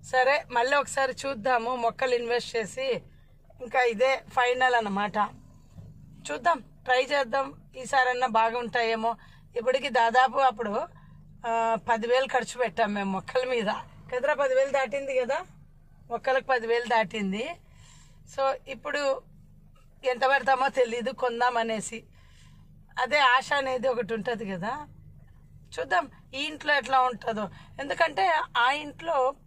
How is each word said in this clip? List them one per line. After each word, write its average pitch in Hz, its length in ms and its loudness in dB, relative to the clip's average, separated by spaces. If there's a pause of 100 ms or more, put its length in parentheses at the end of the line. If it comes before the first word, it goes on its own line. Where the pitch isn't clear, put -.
(120)
సరే, 262 300 4 (100)
మళ్ళీ 247 260 2
ఒకసారి 269 360 -2 (120)
చూద్దాము 254 500 -2
మొక్కలు 240 400 0
ఇన్వెస్ట్ 233 420 -4
చేసి. 226 440 -4 (600)
ఇంకా 254 180 -2
ఇదే 247 400 2 (100)
ఫైనల్ 247 460 2
అన్నమాట. 208 420 -2 (1120)
చూద్దాం, 320 260 0 (280)
ట్రై 254 160 4
చేద్దాం, 269 520 -2 (280)
ఈసారన్నా 254 460 2
బాగుంటాయేమో. 226 880 0 (420)
ఇప్పటికి 254 320 0
దాదాపు 240 480 4
అప్పుడు, 240 420 0 (680)
ఆ, 226 300 0 (140)
పదివేలు 233 340 2
ఖర్చు 240 340 -4
పెట్టాం 220 340 0
మేము 196 180 -4
మొక్కల 254 380 -4
మీద. 233 200 0 (440)
కదరా, 262 200 0
పదివేలు 269 380 2
దాటింది 269 480 -2
కదా, 254 180 -2 (720)
మొక్కలకు 254 400 -2
పదివేలు 233 400 0
దాటింది. 220 580 -2 (840)
So, 269 240 0 (140)
ఇప్పుడు 277 320 -6 (1080)
ఎంత 247 120 -2
పెడతామో 262 460 4
తెలీదు, 240 440 0
కొందామనేసి. 233 920 -2 (960)
అదే 254 180 0
ఆశ 262 360 4
అనేది 262 340 -2
ఒకటి 226 260 -2
ఉంటది 226 320 -6
కదా. 196 260 -6 (1080)
చూద్దాం 330 280 0 (280)
ఈ 285 100 -4
ఇంట్లో 302 320 4
ఎట్లా 262 220 4
ఉంటుందో. 226 480 0 (340)
ఎందుకంటే 330 500 2 (260)
ఆ 240 140 4
ఇంట్లో 294 640 -2 (140)